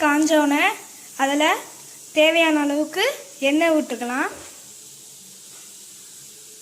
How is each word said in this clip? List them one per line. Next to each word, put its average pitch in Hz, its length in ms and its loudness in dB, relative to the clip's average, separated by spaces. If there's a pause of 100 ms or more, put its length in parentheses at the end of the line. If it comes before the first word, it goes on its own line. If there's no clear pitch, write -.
காஞ்சோனே 302 600 2 (600)
அதுல 285 200 0 (760)
தேவையான 320 480 4
அளவுக்கு 302 380 -2 (460)
எண்ணெய் 320 260 2
விட்டுக்கலாம். 254 560 -4 (2250)